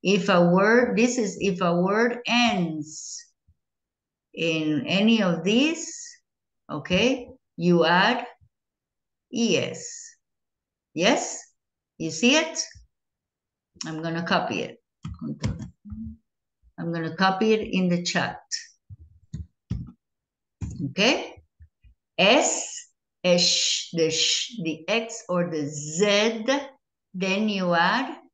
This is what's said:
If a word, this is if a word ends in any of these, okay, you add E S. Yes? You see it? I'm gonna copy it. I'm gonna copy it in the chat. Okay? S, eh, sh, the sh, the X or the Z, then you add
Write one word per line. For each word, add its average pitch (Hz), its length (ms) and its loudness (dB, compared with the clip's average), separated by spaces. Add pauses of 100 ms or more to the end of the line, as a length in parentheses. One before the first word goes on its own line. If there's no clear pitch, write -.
If 196 260 2
a 175 220 6
word, 208 460 4
this 240 220 2
is 202 220 -2
if 185 200 -2
a 175 200 2
word 226 460 0
ends 185 1000 -2 (1080)
in 156 520 -2
any 208 360 4
of 170 220 0
these, 269 420 2 (840)
okay, 190 580 0 (280)
you 170 280 4
add 190 400 4 (1080)
E 226 260 2
S. - 260 -6 (1080)
Yes? 196 440 0 (600)
You 160 120 -4
see 247 260 4
it? 320 220 -2 (1300)
I'm 156 160 -8
gonna 165 220 -6
copy 165 380 -2
it. - 160 -10 (2000)
I'm 170 140 -6
gonna 165 240 -6
copy 190 360 2
it 214 200 0
in 185 160 0
the 175 160 0
chat. - 340 -4 (2500)
Okay? 226 520 -2 (720)
S, - 680 2 (380)
eh, 180 140 6
sh, - 540 0
the 160 180 2
sh, - 520 -2
the 160 260 -6
X 226 400 -4
or 175 220 0
the 151 160 -4
Z, 202 800 0 (680)
then 190 340 0
you 185 260 0
add 214 420 0 (180)